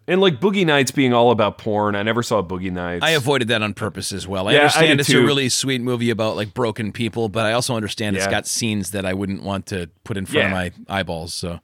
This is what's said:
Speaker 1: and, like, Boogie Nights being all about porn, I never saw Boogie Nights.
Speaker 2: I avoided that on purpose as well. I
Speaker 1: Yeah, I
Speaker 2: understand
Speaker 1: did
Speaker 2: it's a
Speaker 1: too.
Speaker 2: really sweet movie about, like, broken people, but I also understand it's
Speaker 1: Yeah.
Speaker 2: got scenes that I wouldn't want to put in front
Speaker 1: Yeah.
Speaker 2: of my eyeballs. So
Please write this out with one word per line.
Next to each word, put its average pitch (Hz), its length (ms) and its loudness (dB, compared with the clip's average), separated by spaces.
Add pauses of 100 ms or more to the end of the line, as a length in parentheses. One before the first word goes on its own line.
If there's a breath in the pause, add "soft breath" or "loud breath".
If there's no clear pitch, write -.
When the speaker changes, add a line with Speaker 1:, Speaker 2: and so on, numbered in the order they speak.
Speaker 1:
and, 185 140 2
like, 180 180 4
Boogie 196 260 2
Nights 139 240 4
being 131 240 2
all 120 180 6
about 107 260 0
porn, 104 360 0
I 101 100 -2
never 113 200 0
saw 107 180 0
Boogie 92 300 -4
Nights. 87 320 -4
Speaker 2:
I 156 60 2
avoided 135 400 2
that 113 120 2
on 104 120 -2
purpose 101 400 -6
as 85 160 -8
well. 95 180 -2
I 117 60 4
Speaker 1:
Yeah, 143 60 8
I - 20 6
Speaker 2:
understand 147 260 6
Speaker 1:
did 143 140 4
Speaker 2:
it's 139 80 0
a - 20 4
Speaker 1:
too. 123 140 6
Speaker 2:
really 139 240 2
sweet 131 320 -2
movie 120 280 0
about, 110 280 0
like, 101 160 -4
broken 110 400 -2
people, 117 340 -2
but 107 180 -2
I 107 60 0
also 120 240 0
understand 104 400 -4
it's 95 100 0
Speaker 1:
Yeah. 98 60 0
Speaker 2:
got 104 160 -2
scenes 104 440 -2
that 98 140 -4
I 92 80 -2
wouldn't 98 300 -4
want 95 240 -4
to 87 220 -6 (160)
put 107 100 -8
in 95 100 -6
front 120 280 0
Speaker 1:
Yeah. 90 140 -2
Speaker 2:
of 87 60 -10 (140)
my 95 120 -6
eyeballs. 85 340 -6
So 85 300 -8